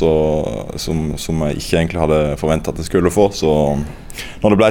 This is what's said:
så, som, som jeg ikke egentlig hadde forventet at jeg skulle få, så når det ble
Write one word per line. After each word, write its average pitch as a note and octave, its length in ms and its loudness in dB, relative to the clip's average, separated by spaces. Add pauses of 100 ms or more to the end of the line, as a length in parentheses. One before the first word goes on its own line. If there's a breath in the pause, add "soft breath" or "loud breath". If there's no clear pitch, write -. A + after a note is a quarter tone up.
så, D#2+ 80 4 (680)
som, D#2 400 -4
som D#2+ 300 -4
jeg D2 100 -4
ikke E2+ 220 0
egentlig E2 240 -2
hadde D#2 160 4 (180)
forventet D#2 380 -2
at D#2+ 80 -6
jeg D#2 80 -10
skulle F2 180 4
få, G2 240 4
så D#2 220 2 (880 loud breath)
når G#2+ 100 4
det G2+ 60 4
ble A2 120 6